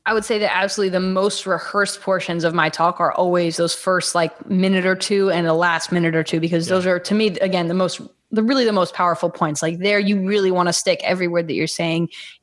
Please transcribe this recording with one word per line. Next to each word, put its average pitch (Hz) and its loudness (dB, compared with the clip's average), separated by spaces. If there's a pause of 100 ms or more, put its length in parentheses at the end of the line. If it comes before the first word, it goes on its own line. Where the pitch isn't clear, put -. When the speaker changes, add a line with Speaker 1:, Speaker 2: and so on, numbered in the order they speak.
Speaker 1:
I 214 0
would 214 -2
say 226 -2
that 208 -2
absolutely 196 0
the 180 0
most 185 -2
rehearsed 190 -2
portions 175 -2
of 165 2
my 165 4
talk 170 0
are 165 0
always 175 0
those 170 0
first, 180 -2
like, 165 -2
minute 185 2
or 190 2
two 196 2
and 170 2
the 160 4
last 165 0
minute 165 2
or 160 2
two, 160 -2
because 170 0
Speaker 2:
Yeah. 185 2
Speaker 1:
those 185 2
are, 180 2
to 180 -4
me, 214 4 (120)
again, 185 0
the 170 -2
most, 185 -2 (280)
the, 220 0
really 254 2
the 214 2
most 180 2
powerful 175 0
points. 151 -2
Like, 170 -2
there, 202 2
you 202 2
really 196 2
wanna 175 0
stick - 0
every 185 0
word 170 -2
that 147 -4
you're 151 -2
saying, 165 -2 (320)